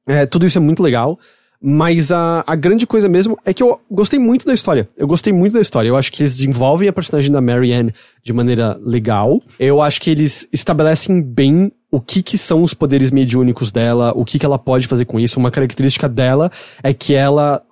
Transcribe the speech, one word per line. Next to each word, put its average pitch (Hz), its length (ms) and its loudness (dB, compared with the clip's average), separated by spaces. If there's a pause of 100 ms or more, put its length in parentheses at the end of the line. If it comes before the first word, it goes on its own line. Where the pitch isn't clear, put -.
é, 143 200 2
tudo 175 180 0
isso 180 140 2
é - 20 2
muito 160 220 2
legal. 135 340 0 (500)
Mas 160 440 2
a, 170 340 0
a 160 100 -4
grande 185 300 0
coisa 208 240 0
mesmo 196 340 0
é 196 80 -2
que 214 120 -2
eu 240 160 2 (100)
gostei 208 300 0
muito 247 260 2
da 277 80 0
história. 147 420 0
Eu 147 120 -4
gostei 175 260 0
muito 190 200 2
da 233 80 2
história. 113 260 0
Eu 120 80 2
acho 135 160 0
que - 100 -6
eles 139 140 0
desenvolvem 135 520 0
a 190 60 0
personagem 147 380 -2
da 143 100 2
Mary 120 320 0
Ann 120 140 0 (340)
de 120 120 -6
maneira 117 520 0
legal. 117 560 0 (160)
Eu 143 240 2
acho 147 180 0
que - 120 -2
eles 151 420 0
estabelecem 156 680 0
bem 139 480 2 (180)
o 135 100 -2
que - 220 -4
que - 160 -4
são 165 240 2
os 170 140 0
poderes 135 340 0
mediúnicos 123 640 0
dela, 117 440 0
o 117 100 0
que - 120 -4
que - 80 -2
ela 139 140 0
pode 127 260 -2
fazer 120 200 0
com 117 140 -4
isso. 120 200 -2
Uma 123 100 2
característica 135 580 -2
dela 131 440 0 (320)
é 139 100 0
que - 220 -2
ela, 143 560 2